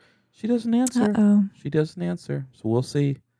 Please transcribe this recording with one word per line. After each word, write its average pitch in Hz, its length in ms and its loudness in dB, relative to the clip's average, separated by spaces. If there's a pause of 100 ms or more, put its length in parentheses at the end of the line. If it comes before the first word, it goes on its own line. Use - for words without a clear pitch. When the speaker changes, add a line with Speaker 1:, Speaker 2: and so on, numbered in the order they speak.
(300)
Speaker 1:
she - 160 -12
doesn't 233 260 -2
answer. 247 380 0
Speaker 2:
Uh-oh. 208 340 4 (180)
Speaker 1:
She 143 60 -10
doesn't 156 320 -2
answer. 143 520 -6
So - 160 -20
we'll 117 140 2
see. 139 360 -2 (220)